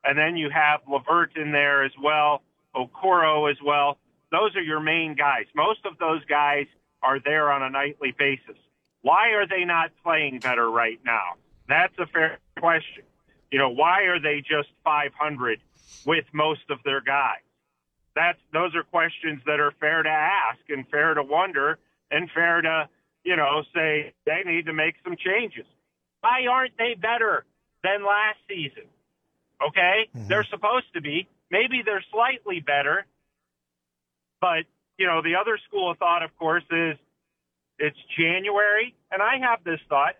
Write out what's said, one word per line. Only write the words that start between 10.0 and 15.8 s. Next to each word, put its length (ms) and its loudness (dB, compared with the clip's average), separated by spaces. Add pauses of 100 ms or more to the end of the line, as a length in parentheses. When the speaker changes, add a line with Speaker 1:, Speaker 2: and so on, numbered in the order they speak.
Speaker 1:
playing 380 0
better 280 2
right 360 0
now? 300 -2 (340)
That's 320 2
a 60 -2
fair 320 -2 (200)
question. 460 -2 (480)
You 80 2
know, 80 4
why 340 4
are 160 0
they 220 -2
just 300 -4 (120)
five 320 0
hundred 460 -4 (440)